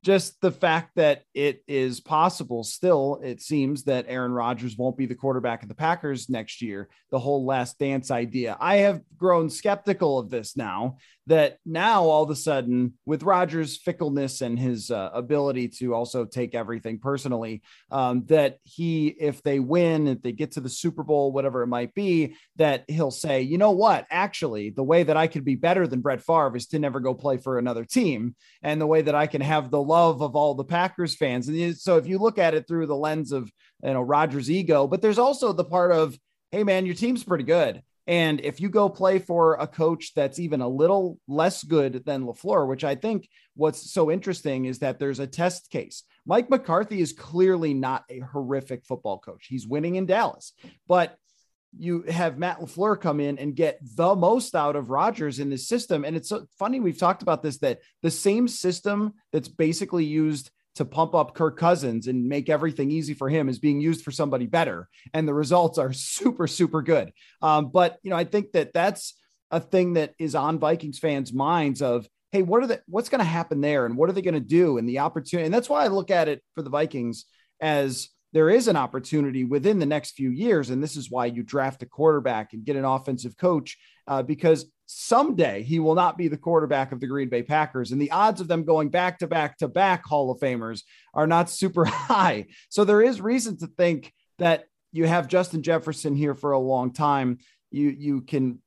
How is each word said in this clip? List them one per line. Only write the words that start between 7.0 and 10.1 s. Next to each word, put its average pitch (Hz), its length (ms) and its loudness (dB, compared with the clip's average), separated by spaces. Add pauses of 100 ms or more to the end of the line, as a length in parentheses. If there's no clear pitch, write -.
the 131 100 -2
whole 139 240 -2
Last 127 340 -2
Dance 139 320 -4
idea. 120 480 -4
I 190 200 2
have 196 240 2 (160)
grown 170 320 2
skeptical 196 680 0